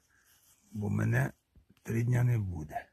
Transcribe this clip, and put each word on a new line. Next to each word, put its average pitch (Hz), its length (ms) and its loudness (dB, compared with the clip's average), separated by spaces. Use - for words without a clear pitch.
бо 104 180 -4
мене 113 420 0
три 110 200 -2
дня 123 220 2
не 120 140 4
буде. 85 540 -6